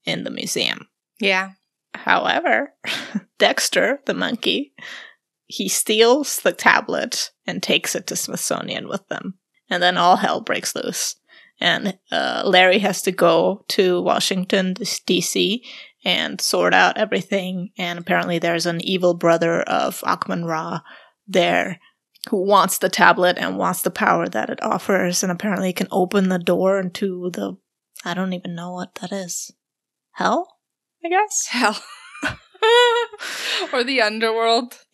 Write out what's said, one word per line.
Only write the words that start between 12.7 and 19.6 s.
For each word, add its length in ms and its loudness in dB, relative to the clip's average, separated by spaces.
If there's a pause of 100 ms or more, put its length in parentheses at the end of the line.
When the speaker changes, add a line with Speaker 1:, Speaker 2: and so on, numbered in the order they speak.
Speaker 1:
has 220 -2
to 100 0
go 560 2
to 340 2
Washington, 720 0 (320)
D 140 2
C, 440 0 (400)
and 360 -2
sort 340 2
out 240 4
everything. 800 -2
And 200 -6
apparently 420 0
there's 260 0
an 160 -2
evil 320 2
brother 480 2